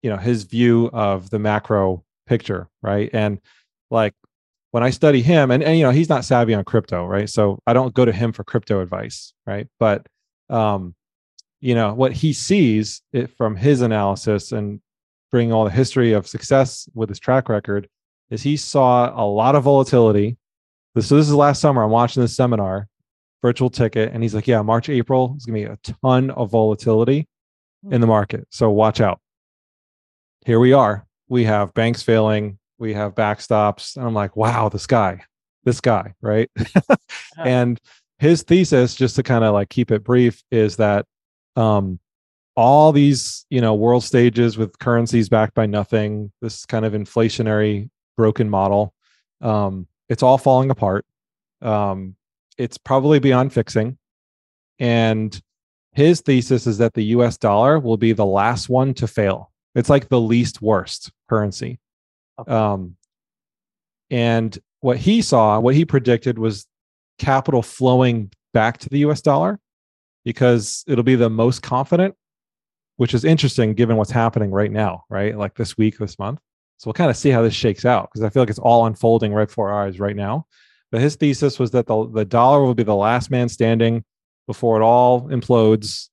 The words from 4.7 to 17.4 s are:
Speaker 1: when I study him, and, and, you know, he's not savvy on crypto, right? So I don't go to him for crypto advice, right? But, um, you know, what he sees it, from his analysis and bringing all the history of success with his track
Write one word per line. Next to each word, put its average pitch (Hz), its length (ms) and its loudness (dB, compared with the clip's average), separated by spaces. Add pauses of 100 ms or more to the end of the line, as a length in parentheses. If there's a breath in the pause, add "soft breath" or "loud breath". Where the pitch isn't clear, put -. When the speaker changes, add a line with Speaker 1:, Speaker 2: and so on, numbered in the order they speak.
Speaker 1:
when 117 100 0
I 127 80 0
study 139 320 2
him, 143 280 4
and, 131 120 2
and, 160 160 2
you 156 60 4
know, 123 80 4
he's 151 160 2
not 143 160 0
savvy 120 280 2
on 101 120 -2
crypto, 90 420 -4
right? 101 220 -4
So 101 380 0
I 117 60 2
don't 127 220 -2
go 127 100 2
to 113 80 0
him 113 200 -4
for 98 120 -12
crypto 101 360 -4
advice, 92 520 -12 (140)
right? 104 220 -10 (100)
But, 107 280 0 (440)
um, 101 440 -4 (680)
you 123 140 -2
know, 110 200 0
what 127 180 0
he 156 200 -2
sees 113 680 0 (120)
it, 123 180 -4
from 107 260 -4
his 127 240 2
analysis 104 720 -2
and 104 280 -8 (500)
bringing 117 220 0
all 110 120 2
the 101 60 -2
history 120 420 0
of 101 140 0
success - 680 -2
with 110 160 -6
his 98 120 -12
track 127 280 0